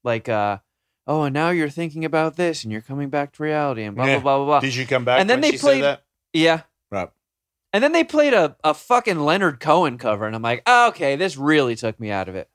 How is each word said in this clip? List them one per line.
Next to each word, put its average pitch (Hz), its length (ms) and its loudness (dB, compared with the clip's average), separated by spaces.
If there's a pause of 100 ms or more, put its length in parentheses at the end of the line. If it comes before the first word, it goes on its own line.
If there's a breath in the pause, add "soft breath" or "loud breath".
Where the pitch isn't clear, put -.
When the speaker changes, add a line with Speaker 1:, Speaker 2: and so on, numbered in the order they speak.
Speaker 1:
like, 117 240 -2
uh, 104 300 -2 (480)
"Oh, 151 180 0
and 139 100 -2
now 160 160 0
you're 165 180 0
thinking 160 360 -8
about 156 320 -2
this 170 260 -2
and 113 100 -8
you're 107 80 -8
coming 139 300 -8
back 143 220 -4
to 151 100 -12
reality 147 400 -2
and 104 140 -8
blah, 127 100 -2
Speaker 2:
Yeah. 135 140 2
Speaker 1:
blah, 139 160 2
blah, - 0 -
blah, 139 100 0
blah." 147 140 4
Speaker 2:
Did 135 160 -4
you 127 100 -4
come 127 180 -2
back 123 160 2
Speaker 1:
And 190 80 2
then 247 80 4
Speaker 2:
when 277 60 0
Speaker 1:
they 302 100 2
Speaker 2:
she - 40 -2
said 294 100 -2
Speaker 1:
played 269 160 4
Speaker 2:
that? 143 220 -2 (280)
Speaker 1:
Yeah. 160 280 2 (320)
Speaker 2:
Right. 92 180 -6 (640)
Speaker 1:
And 208 100 2
then 294 100 2
they 330 120 2
played 294 300 2
a, 160 280 2
a 151 120 2
fucking 240 460 0
Leonard 156 380 0
Cohen 151 400 2
cover. 107 280 -4
And 110 100 -6
I'm 113 60 -8
like, 120 260 -2
"Okay, 190 480 2
this 170 200 -4
really 139 380 2
took 113 240 -6
me 107 140 -8
out 95 160 -4
of 92 80 -12
it." - 180 -12